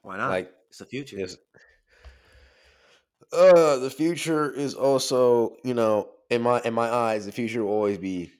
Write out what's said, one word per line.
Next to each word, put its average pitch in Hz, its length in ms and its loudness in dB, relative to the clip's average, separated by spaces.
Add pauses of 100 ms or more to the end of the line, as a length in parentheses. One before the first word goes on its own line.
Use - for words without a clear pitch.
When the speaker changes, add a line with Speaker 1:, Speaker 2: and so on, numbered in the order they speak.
Speaker 1:
Why 95 120 -14
not? 120 140 -6
Speaker 2:
Like, 92 260 -8 (140)
Speaker 1:
It's - 80 -20
the 95 80 -18
future. 131 340 -14
Speaker 2:
it's, 92 180 -10 (2000)
uh, 165 460 8
the 131 100 -4
future 156 600 -2
is 139 240 -6
also, 127 920 2
you 127 80 -4
know, 110 400 0 (160)
in 117 120 0
my, 120 200 0
in 113 120 -4
my 117 160 -2
eyes, 110 360 -2
the 101 80 -14
future 113 300 -6
will 101 80 -4
always 104 260 -2
be 90 420 -10